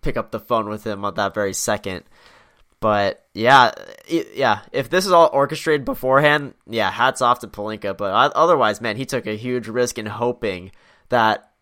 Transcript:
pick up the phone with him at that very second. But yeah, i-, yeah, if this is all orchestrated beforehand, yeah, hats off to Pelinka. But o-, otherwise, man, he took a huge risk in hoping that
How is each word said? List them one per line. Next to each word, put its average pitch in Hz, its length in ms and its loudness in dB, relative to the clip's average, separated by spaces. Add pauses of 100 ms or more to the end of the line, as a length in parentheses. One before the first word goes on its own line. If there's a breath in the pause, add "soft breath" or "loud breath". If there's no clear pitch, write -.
pick 131 160 -4
up 113 140 -8
the 110 100 -8
phone 110 300 -2
with 107 160 -10
him 101 180 -8
at 101 120 -4
that 98 180 -2
very 101 180 -2
second. 98 520 -4 (760 soft breath)
But 104 440 0 (100)
yeah, 123 380 6 (380)
i-, 165 240 -2
yeah, 113 260 0 (120)
if 131 180 -4
this 185 160 0
is 190 60 2
all 170 200 6
orchestrated 147 520 0
beforehand, 139 680 2 (120)
yeah, 104 240 -2
hats 127 320 0
off 120 180 2
to 104 80 -12
Pelinka. 104 480 -8
But 101 160 -4
o-, 123 280 2
otherwise, 135 400 4
man, 110 160 -4
he 127 100 -8
took 123 200 -6
a 107 100 -4
huge 120 320 -6
risk 120 300 -2
in 107 80 -8
hoping 104 680 -4 (360 soft breath)
that 110 420 0 (120)